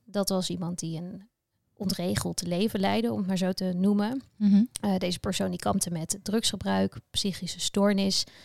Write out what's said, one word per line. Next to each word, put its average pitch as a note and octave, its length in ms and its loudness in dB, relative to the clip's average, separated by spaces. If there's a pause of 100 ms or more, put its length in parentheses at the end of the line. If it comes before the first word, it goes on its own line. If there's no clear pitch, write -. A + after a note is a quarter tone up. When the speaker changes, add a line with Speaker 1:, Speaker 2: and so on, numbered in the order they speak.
Speaker 1:
dat G3 240 -2
was F#3 220 0
iemand F3 280 -4
die E3 200 -6
een F#3 320 -12 (460)
ontregeld F#3 680 -2
leven F#3+ 340 0
leidde, G#3+ 320 0
om G#3+ 60 -4
het F#3 80 -2
maar F#3+ 100 0
zo F#3 160 0
te F#3 200 -2
noemen. G3+ 500 2 (140)
Speaker 2:
Mhm. G#3 280 6 (160)
Speaker 1:
Eh, G3+ 160 0
deze F#3 220 -2
persoon F#3+ 320 -2
die F3+ 80 -4
kampte G3 320 0
met F3 320 -4
drugsgebruik, G3 760 0 (140)
psychische - 500 -4
stoornis, G3 640 2 (200)